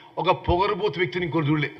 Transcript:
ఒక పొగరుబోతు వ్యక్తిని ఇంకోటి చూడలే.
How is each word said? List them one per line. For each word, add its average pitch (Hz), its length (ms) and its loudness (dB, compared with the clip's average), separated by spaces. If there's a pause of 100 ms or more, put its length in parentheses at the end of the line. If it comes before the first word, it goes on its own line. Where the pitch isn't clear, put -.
(180)
ఒక 160 120 2
పొగరుబోతు 185 680 0
వ్యక్తిని 180 280 -2
ఇంకోటి 151 220 0
చూడలే. 151 320 0